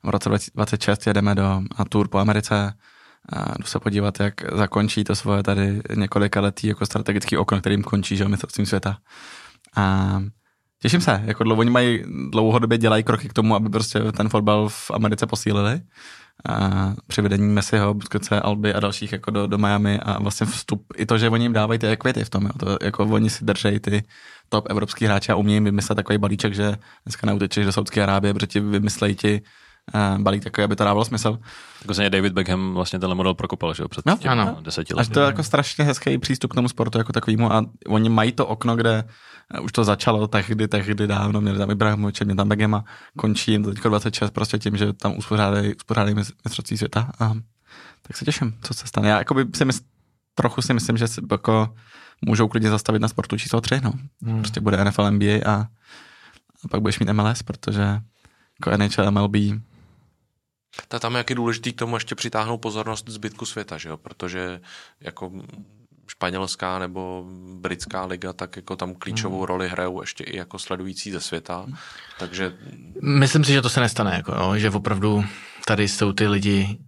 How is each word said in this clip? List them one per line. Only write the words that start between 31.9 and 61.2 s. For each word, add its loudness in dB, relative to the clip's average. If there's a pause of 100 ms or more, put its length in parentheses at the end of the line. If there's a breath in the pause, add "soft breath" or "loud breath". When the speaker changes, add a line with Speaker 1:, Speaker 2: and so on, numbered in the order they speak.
Speaker 2:
David 2
Beckham 0
vlastně -2
tenhle 0
model 2
prokopal, -4
že -6
jo, -6
před -10
Speaker 1:
No. 4
Speaker 2:
těmi -2
Speaker 3:
Ano. 0
Speaker 2:
deseti -6
Speaker 1:
A -2
Speaker 2:
lety. 0
Speaker 1:
to 2
je 6
jako 0
strašně 0
hezký 0
přístup -2
k -8
tomu 2
sportu -2
jako 0
takovýmu 2
a 4 (220)
oni 2
mají 4
to 0
okno, 0
kde, 2 (500 loud breath)
eh, -6
už -6
to 2
začalo 2
tehdy, 0
tehdy 0
dávno, 2
měli 0
tam 0
Ibrahimoviče, 0
měli 0
tam 2
Beckhama, 2 (320 loud breath)
končí 0
jim 4
to 0
teďko -2
dvacet 0
šest -2
prostě -2
tím, -2
že 2
tam -4
uspořádají, 2
uspořádají 0
mis-, -2 (140)
mistrovství -6
světa -2
a 2 (680 loud breath)
tak -14
se -8
těším, -2
co -8
se -10
stane. 2
Já 4
jakoby 2 (100)
si 2
mys-, 0 (520)
trochu 0
si 0
myslím, 0
že 2
si -6 (100)
jako 2 (520 loud breath)
můžou 4
klidně 2
zastavit 2
na 2
sportu -4
číslo -2
tři, 0
no. 0 (280)
Speaker 3:
Hmm. -2
Speaker 1:
Prostě -4
bude 2
N 4
F 0
L, 4
N 2
B 2 (180)
A 2
a, 0 (1000 loud breath)
a -8
pak 0
budeš 0
mít 0
M 2
L 2
S, -2
protože -4 (800 soft breath)
jako -2
N 2
H -2
L, 4
M 4
L 4
B. 2 (1500 soft breath)
Speaker 4:
Ta-, -6
tam -2
je 2
taky -2